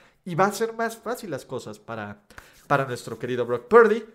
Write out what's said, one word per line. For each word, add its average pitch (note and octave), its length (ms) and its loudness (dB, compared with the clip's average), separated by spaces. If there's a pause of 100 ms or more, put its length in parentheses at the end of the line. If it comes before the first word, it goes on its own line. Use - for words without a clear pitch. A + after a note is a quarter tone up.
(260)
y F3+ 80 -8
va F3 100 4
a G#3 80 2
ser A3+ 220 -4
más A3+ 220 -4
fácil A3 340 -8
las C3 160 -8
cosas A#2 320 -10
para, G#2 440 -10 (440)
para C#3 180 2
nuestro A#2 340 -10
querido A#2+ 280 -2
Brock A#2+ 200 -2
Purdy. A3+ 380 6 (100)